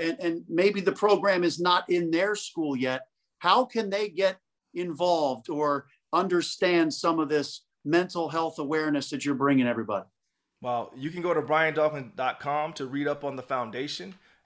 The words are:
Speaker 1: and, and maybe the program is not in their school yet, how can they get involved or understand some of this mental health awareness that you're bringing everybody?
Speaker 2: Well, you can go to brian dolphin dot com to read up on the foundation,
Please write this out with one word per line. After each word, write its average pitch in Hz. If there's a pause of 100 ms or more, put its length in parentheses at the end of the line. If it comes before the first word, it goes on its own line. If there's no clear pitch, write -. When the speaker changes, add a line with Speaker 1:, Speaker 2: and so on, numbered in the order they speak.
Speaker 1:
and, 165
and 165
maybe 190
the 180
program 190
is 165
not 175
in 175
their 190
school 156
yet, 127 (380)
how 214
can 220
they 208
get 190 (360)
involved 165
or 147 (260)
understand 175
some 170
of 151
this 143 (180)
mental 170
health 160
awareness 151
that 139
you're 143
bringing 131
everybody? 107 (560)
Speaker 2:
Well, 120
you 135
can 175
go 175
to 151
brian 156
dolphin 151
dot 127
com 151
to 139
read 143
up 143
on 139
the 127
foundation, 135 (300)